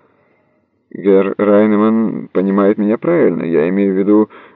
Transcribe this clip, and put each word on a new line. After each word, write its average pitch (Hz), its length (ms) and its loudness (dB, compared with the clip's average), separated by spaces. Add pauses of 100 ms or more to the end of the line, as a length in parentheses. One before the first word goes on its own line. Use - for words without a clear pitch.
(920)
«Герр 95 460 0
Райнеман 107 920 0
понимает 98 500 0
меня 104 200 -2
правильно. 131 460 -2
Я 82 240 0
имею 98 260 -2
в 92 40 -2
виду 104 320 2 (240)